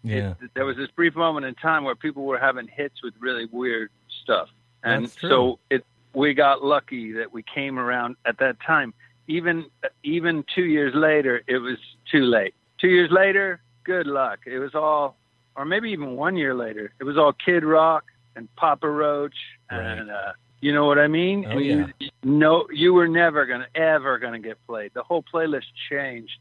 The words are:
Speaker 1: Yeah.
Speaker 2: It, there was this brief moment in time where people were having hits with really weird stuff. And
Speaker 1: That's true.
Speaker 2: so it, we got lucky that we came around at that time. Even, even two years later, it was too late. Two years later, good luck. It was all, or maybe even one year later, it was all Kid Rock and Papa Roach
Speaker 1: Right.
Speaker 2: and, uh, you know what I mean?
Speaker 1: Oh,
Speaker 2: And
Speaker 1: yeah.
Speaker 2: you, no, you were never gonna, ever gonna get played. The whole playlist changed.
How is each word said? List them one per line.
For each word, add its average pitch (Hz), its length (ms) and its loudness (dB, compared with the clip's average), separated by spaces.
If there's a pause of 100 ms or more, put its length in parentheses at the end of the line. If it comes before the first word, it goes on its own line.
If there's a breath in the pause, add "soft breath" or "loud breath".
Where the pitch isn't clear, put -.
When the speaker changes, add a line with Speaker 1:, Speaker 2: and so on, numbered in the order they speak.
Speaker 1:
Yeah. 101 360 -4
Speaker 2:
It, 123 140 -18
there 131 100 -2
was 135 120 -4
this 135 180 -8
brief 165 220 0
moment 156 300 -2
in 127 100 -10
time 160 280 0
where 127 120 -4
people 139 280 -8
were 131 140 -2
having 127 300 -2
hits - 340 -10
with 120 160 -12
really 120 320 -6
weird 117 400 -4 (320)
stuff. 95 260 -2 (360)
And 113 220 0
Speaker 1:
That's - 100 -16
true. 170 120 -6
Speaker 2:
so 123 300 2 (120)
it, 131 140 0 (300)
we 143 200 0
got 139 300 4
lucky 131 500 -2
that 113 180 -6
we 113 100 -12
came 139 360 -8
around 123 360 -4 (100)
at 117 140 -2
that 131 260 0
time. 143 300 0 (320 soft breath)
Even, 165 400 -2 (380)
even 160 400 -2 (100)
two 180 120 2
years 147 280 2
later, 147 540 2
it 127 100 0
was 127 200 -6 (340)
too 143 140 4
late. 110 280 2 (240)
Two - 80 0
years 180 240 4
later, 190 500 2 (220)
good 180 240 -2
luck. 135 400 -2
It 127 140 -8
was 139 160 -6
all, 151 400 0 (400)
or 139 80 -8
maybe 214 260 -2
even 147 240 -6
one 165 220 -2
year 139 180 0
later, 110 460 -8
it 135 40 -10
was 143 140 -4
all 147 140 6
Kid 175 320 0
Rock 160 400 4 (320)
and 117 180 -16
Papa 151 340 0
Roach 147 460 -2 (380)
Speaker 1:
Right. 117 80 -6
Speaker 2:
and, 110 300 -8
uh, 101 220 -10 (280)
you 143 120 0
know 147 140 4
what 143 140 6
I 147 80 6
mean? 180 380 0
Speaker 1:
Oh, 107 40 -8
Speaker 2:
And 139 160 0
Speaker 1:
yeah. 147 200 2 (120)
Speaker 2:
you, - 120 -12 (120)
no, 156 500 4
you 170 220 4
were 175 140 6
never 165 380 4
gonna, 123 280 -6
ever 151 460 2
gonna 117 180 -8
get 110 300 -12
played. 107 260 -8
The 123 80 -8
whole 165 220 -4 (100)
playlist 156 300 -2 (260)
changed. 131 500 -8